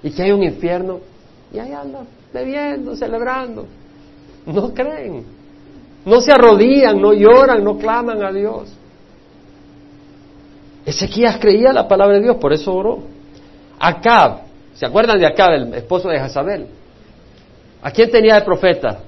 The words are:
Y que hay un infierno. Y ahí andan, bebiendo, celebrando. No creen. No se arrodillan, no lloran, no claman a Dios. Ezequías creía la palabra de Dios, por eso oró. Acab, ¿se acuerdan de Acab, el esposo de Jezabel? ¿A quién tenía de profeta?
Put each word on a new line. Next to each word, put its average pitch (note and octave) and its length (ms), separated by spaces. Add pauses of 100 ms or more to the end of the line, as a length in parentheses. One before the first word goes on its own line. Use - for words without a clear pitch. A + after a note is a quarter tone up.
Y D3 80
que F#3 120
hay G3 80
un G3+ 120
infierno. F3+ 560 (520)
Y - 60
ahí B3 140
andan, C#4 340 (280)
bebiendo, C4+ 600
celebrando. A#3 720 (800)
No G3 280
creen. B3+ 520 (800)
No A#3 160
se C#4+ 100
arrodillan, A#3 720
no G#3 120
lloran, A#3 500
no G3+ 140
claman A3 460
a F#3+ 80
Dios. G3+ 380 (2250)
Ezequías G#3 540
creía A3 340
la - 140
palabra G3+ 300
de G3+ 40
Dios, A#3+ 160
por D3 160
eso D#3 180
oró. F#3+ 280 (800)
Acab, F3 600 (340)
¿se - 100
acuerdan G#3+ 320
de F3 80
Acab, F3 280
el A#2+ 200
esposo F3+ 360
de D3+ 100
Jezabel? D3 480 (1120)
¿A D3 80
quién A3+ 220
tenía A3 240
de G3+ 60
profeta? E3+ 680